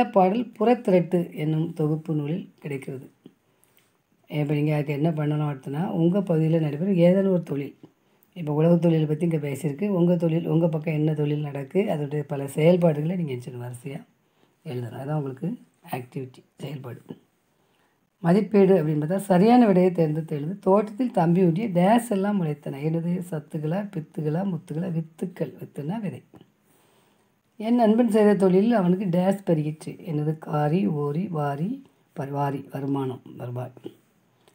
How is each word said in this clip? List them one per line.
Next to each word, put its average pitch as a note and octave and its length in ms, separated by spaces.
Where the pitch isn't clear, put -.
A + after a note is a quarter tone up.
பாடல் G3 360
புறத்திரட்டு G3 640
என்னும் D#3 380
தொகுப்பு D#3 420
நூலில் D3+ 280
கிடைக்கிறது. C#3 480
இப்ப D3+ 240
நீங்க D3+ 200
அதுக்கு D3 220
என்ன D3+ 140
பண்ணணும் D3+ 400
அடுத்துனா, C3+ 400
உங்க F3 300
பகுதியில D#3+ 400
நடைபெறும் D#3 380
ஏதேனும் F#3+ 380
ஒரு E3 60
தொழில், C#3 300
இப்ப D3+ 160
உழவு E3 260
தொழிலை D#3+ 280
பத்தி D#3 220
இங்க D#3+ 100
பேசியிருக்கு, C#3+ 500
உங்க F3 280
தொழில், E3+ 320
உங்க E3 200
பக்கம் D#3 300
என்ன D#3 160
தொழில் D3 320
நடக்கு, C#3 340
அதோடைய D3 360
பல C#3 220
செயல்பாடுகளை E3 680
நீங்க D#3 180
என்ன B2 120
செய்யணும்? B2 200
வரிசையா B2+ 340
எழுதணும். B2 360
அதான் D3 200
உங்களுக்கு C3+ 300
activity, B2+ 520
செயல்பாடு. C3 420
மதிப்பீடு F#3+ 520
அப்படின்னு D#3 280
பார்த்தா F#3 220
சரியான A3 420
விடையை F3+ 260
தேர்ந்தெடுத்து D#3+ 440
எழுது. D3+ 220
தோட்டத்தில் G#3 600
தம்பி E3+ 260
ஊட்டிய F3+ 280
dash G3+ 380
எல்லாம் G3+ 280
முளைத்தன. D3 440
என்னது? E3 320
சத்துக்களா, D#3 560
பித்துகளா, D3+ 540
முத்துகளா? F3 480
வித்துக்கள். E3 640
வித்துனா D#3 440
விதை. D3 220
என் A#3 200
நண்பன் A3 320
செய்த G#3 220
தொழிலில் G3 440
அவனுக்கு F#3 280
டேஸ் F#3 400
பெருகிற்று. D3+ 460
என்னது? D3+ 340
காரி, D3+ 400
ஓரி, D3 320
வாரி, D3+ 420
பர்-, C#3 180
வாரி, C#3 300
வருமானம், C3+ 500
வருவாய். B2 380